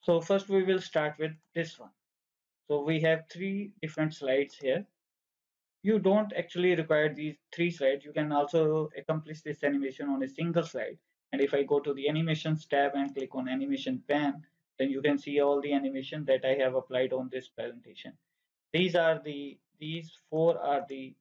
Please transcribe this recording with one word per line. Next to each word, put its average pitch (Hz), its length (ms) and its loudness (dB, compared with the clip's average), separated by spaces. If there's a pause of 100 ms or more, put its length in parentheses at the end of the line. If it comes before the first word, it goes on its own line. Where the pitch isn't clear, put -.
So 170 180 4
first 196 280 0
we 196 140 4
will 185 180 2
start 151 380 -2
with 156 140 -2 (220)
this 160 240 -4
one. 113 120 -20 (760)
So 147 140 0
we 156 180 0
have 160 320 2
three 196 400 -6 (100)
different 156 320 -2
slides 139 420 0
here. 147 300 0 (960)
You 214 160 4
don't 202 360 2
actually 180 400 2
require 156 380 2
these 151 240 -8 (160)
three 175 180 0
slides. 139 340 0
You 147 80 -18
can 151 200 -2
also 156 640 2
accomplish 156 440 -4
this 151 240 -8
animation 139 440 -2
on 135 140 0
a 131 60 -4
single 170 340 0
slide. 120 360 -6 (340)
And 135 80 -2
if 139 140 2
I 139 100 2
go 143 160 2
to 143 120 -4
the 135 160 -2
Animations 156 580 0
tab 143 280 2
and 139 200 -2
click 135 200 -8
on 127 140 -4
Animation 135 580 -2
Pan, 147 360 0 (380)
then 135 100 0
you 135 120 -4
can 147 160 2
see 143 220 0
all 143 200 4
the 143 140 -2
animation 139 500 -4
that 131 200 2
I 131 100 4 (100)
have 127 100 0
applied 127 380 0
on 127 180 -4
this 127 180 -10
presentation. 117 680 -14 (580)
These 175 240 2
are 160 260 4
the, 143 360 -10 (200)
these 160 320 -10 (200)
four 160 280 2
are 143 300 0
the 135 320 -12